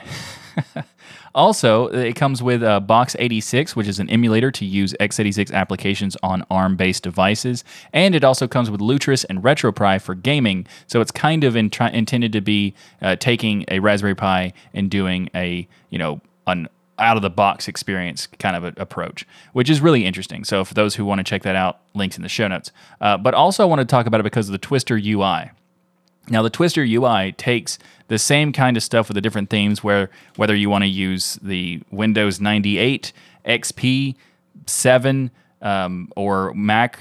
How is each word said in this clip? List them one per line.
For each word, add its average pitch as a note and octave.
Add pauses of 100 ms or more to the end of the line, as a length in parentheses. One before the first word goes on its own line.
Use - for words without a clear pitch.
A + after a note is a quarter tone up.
<laughs> - (640)
<laughs> - (480)
Also, B2+
it A#2+
comes C3+
with, B2
uh, G#2+
Box A2+
eighty-six, A#2+
which G#2+
is F#2+
an G2
emulator A2+
to G#2+
use G2
x G#2
eighty-six G2+
applications G2
on F#2
arm-based F#2
devices. G#2 (300)
And F3+
it C#3
also C3
comes A#2+
with G#2
Lutris C3+
and F#2+
RetroPie G2+
for -
gaming. G2+ (200)
So A#2+
it's A2
kind D#3
of A#2+
in-, G#2+ (220)
intended A#2
to G#2+
be, G2+ (280)
uh, F#2+
taking A2
a F#2+
Raspberry G2+
Pi F#2 (220)
and G2
doing F#2
a, F2 (220)
you -
know, D#2 (280)
an F2+ (320)
out-of-the-box G2+
experience F2+
kind -
of F2
a, E2+
approach, - (280)
which B2
is D3+
really C#3
interesting. F2+
So G2
for -
those G#2
who G#2
wanna G2
check F#2+
that F#2+
out, F#2 (140)
links F#2+
in E2+
the F2+
show G#2+
notes. F#2 (280)
Uh, G#2
but A2
also F3
I F#3+
wanna D3
talk A#2+
about A2+
it G#2+
because G#2
of -
the G2
Twister B2
U G#2
I. F2 (800)
Now, A2+
the A2+
Twister E3
U A#2
I G2+
takes - (280)
the A2
same D3
kind B2+
of A2
stuff A#2
with G#2
the G2+
different G#2
themes G#2
where G2+ (240)
whether G#2+
you G2+
wanna G2+
use F#2+
the F2+
Windows G#2
ninety-eight, G#2 (320)
X A#2
P, C3 (520)
seven, C3+ (320)
um, F#2
or F#2+
Mac G#2+